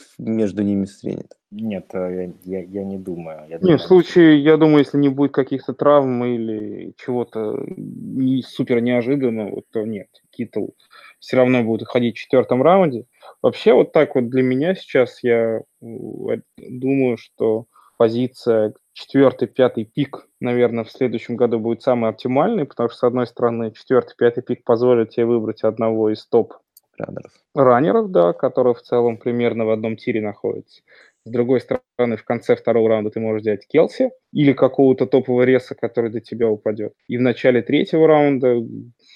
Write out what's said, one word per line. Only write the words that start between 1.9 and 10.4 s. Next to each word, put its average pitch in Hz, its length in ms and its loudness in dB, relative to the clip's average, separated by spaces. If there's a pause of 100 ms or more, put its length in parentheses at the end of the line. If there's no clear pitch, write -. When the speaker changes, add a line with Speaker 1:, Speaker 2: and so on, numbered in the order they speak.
Speaker 2:
э, 90 360 -6 (140)
я, 92 160 -8
я 95 240 -10
не 98 120 -10
думаю. 87 520 -12
Я 165 80 -14
Speaker 3:
Не, - 20 -14
Speaker 2:
думаю, 175 200 2
Speaker 3:
в - 40 -6
случае, 170 580 6
я 156 160 6
думаю, 156 240 6
если 143 180 0
не 143 100 4
будет 139 240 0
каких-то 131 420 -4
травм 131 500 2
или 107 720 -6
чего-то 113 640 -6 (180)
не-, 127 680 -4
супер 120 360 -2
неожиданного, 120 840 -2 (100)
то 110 120 -4
нет. 107 220 -8 (240)
Киттл - 360 -8 (520)